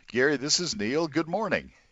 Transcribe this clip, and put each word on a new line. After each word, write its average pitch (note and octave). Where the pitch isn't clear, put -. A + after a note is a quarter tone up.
Gary, C3+
this D3
is C#3
Neil. C3+
Good D#3
morning. D#3+